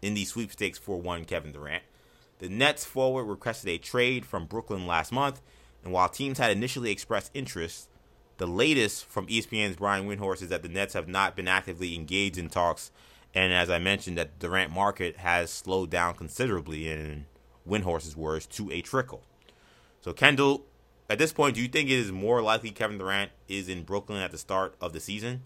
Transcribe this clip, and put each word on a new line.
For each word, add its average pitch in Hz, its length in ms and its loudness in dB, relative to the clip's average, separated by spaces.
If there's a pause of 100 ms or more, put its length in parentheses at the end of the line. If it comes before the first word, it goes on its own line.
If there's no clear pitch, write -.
in 104 140 -2
the 101 100 -2
sweepstakes 104 540 -4
for 92 220 -6
one 87 240 -4
Kevin 78 280 -6
Durant. 73 300 -8 (560)
The 92 100 -8
Nets 135 360 0
forward 131 400 0
requested 104 440 -4
a 87 100 0
trade 123 460 0
from 85 220 -6
Brooklyn 101 400 -6
last 82 240 0
month, 131 300 0 (420)
and 90 100 -8
while 90 160 6
teams 135 300 -4
had 117 140 6
initially 117 400 0
expressed - 420 -4
interest, 110 540 -8 (480)
the 92 100 -4
latest 113 580 2
from 95 240 -6
E 113 120 0
S - 60 -4
P 110 140 -2
N's 98 160 0
Brian 101 300 0
Windhorst 98 360 -2
is 85 60 -8
that 85 140 -2
the 87 60 -8
Nets 95 260 -2
have 85 140 -4
not 95 260 4
been 92 140 -4
actively 90 480 0
engaged 90 420 0
in 82 100 -4
talks, 85 440 0 (420)
and 92 180 4
as 90 180 4
I 87 80 4
mentioned, 92 400 0
that 78 200 -4
the 87 100 -4
Durant 87 240 2
market 95 460 0
has 87 320 2
slowed 92 400 -2
down 87 240 2
considerably, 80 760 -2
in 76 380 -6 (420)
Windhorst's 85 480 -2
words, 78 300 -2
to 101 240 -8
a 85 100 -4
trickle. 127 420 -2 (800)
So, 87 120 -6
Kendall, 139 520 6 (460)
at 107 80 2
this 156 140 4
point, 139 240 4
do 117 60 -2
you 123 60 -2
think 139 220 2
it 131 80 6
is 104 140 0
more 107 280 2
likely 110 300 2
Kevin 107 280 -4
Durant 98 340 -2 (160)
is 98 200 -4
in 90 140 -4
Brooklyn 98 400 -4
at 90 80 -2
the 80 80 -12
start 95 420 -2
of 87 120 -4
the 82 80 -10
season, 117 460 -6